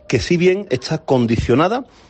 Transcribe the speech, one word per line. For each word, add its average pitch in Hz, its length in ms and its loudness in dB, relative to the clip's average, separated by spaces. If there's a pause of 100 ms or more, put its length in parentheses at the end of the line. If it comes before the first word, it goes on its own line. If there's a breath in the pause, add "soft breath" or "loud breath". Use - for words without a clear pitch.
que 127 120 0
si - 160 0
bien 185 360 2
está 156 260 -4
condicionada 131 880 0 (240 soft breath)